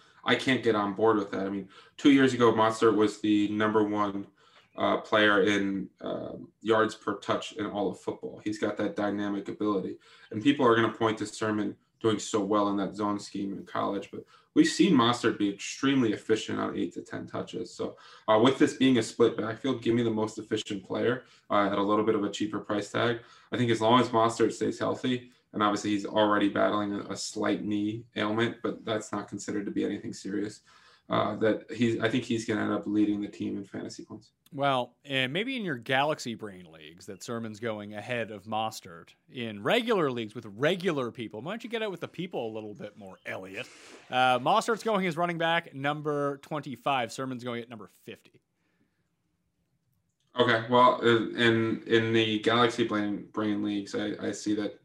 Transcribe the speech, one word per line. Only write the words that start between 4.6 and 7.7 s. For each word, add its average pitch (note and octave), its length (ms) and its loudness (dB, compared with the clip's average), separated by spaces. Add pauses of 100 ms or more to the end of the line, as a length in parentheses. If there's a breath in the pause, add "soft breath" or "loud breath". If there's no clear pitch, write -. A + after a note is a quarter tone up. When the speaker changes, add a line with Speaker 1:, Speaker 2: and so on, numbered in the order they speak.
Speaker 1:
uh, F#2+ 240 0
player G#2+ 400 4
in, G2 480 0 (100)
uh, - 360 -8 (260)
yards A2 320 2
per - 240 -6
touch - 340 -4
in G#2+ 140 -6
all F#2+ 240 -2